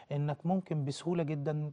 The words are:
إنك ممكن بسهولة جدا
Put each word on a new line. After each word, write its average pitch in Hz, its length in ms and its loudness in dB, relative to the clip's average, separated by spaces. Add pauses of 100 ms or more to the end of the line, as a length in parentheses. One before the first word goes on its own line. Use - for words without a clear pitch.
(120)
إنك 147 340 0
ممكن 165 400 2
بسهولة 170 380 0
جدا 151 500 -2